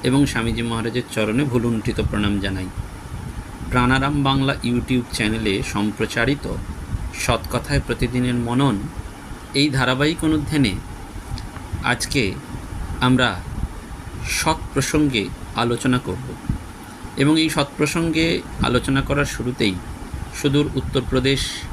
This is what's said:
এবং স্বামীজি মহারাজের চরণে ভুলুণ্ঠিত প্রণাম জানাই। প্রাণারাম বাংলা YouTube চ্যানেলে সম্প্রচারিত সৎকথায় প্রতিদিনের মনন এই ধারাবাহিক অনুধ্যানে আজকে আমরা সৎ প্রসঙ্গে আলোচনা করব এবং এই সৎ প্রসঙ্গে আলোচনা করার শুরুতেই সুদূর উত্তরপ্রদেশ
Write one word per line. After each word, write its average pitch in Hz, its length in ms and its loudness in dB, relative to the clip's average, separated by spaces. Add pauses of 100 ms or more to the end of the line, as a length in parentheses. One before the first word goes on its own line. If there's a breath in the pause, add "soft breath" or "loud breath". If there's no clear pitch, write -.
এবং 135 220 6
স্বামীজি 117 360 0
মহারাজের 117 400 0 (100)
চরণে 110 320 2
ভুলুণ্ঠিত 117 580 0
প্রণাম 101 380 2
জানাই। 95 260 -2 (1040)
প্রাণারাম 135 540 2
বাংলা 135 400 2
YouTube 120 380 2 (120)
চ্যানেলে 107 500 2
সম্প্রচারিত 107 920 0 (640)
সৎকথায় 127 680 0
প্রতিদিনের 123 460 0
মনন 120 440 2 (760)
এই 143 160 4
ধারাবাহিক 131 540 2
অনুধ্যানে 147 520 4 (1080)
আজকে 120 500 0 (680)
আমরা 123 380 4 (920)
সৎ - 280 2 (160)
প্রসঙ্গে 135 540 2 (280)
আলোচনা 120 440 2
করব - 340 -6 (840)
এবং 151 220 6
এই 160 100 4
সৎ 175 180 0 (100)
প্রসঙ্গে 165 640 2 (220)
আলোচনা 135 380 2
করার 143 240 2
শুরুতেই 117 500 0 (680)
সুদূর 143 340 4
উত্তরপ্রদেশ 131 720 2 (260)